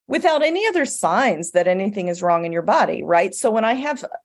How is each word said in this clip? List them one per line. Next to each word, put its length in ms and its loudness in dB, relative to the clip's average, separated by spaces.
without 360 2
any 240 0
other 180 0
signs 680 0
that 160 2
anything 420 0
is 120 -6
wrong 240 2
in 60 -6
your 100 -2
body, 400 0
right? 320 2
So 160 -2
when 140 0
I 100 2
have 300 -4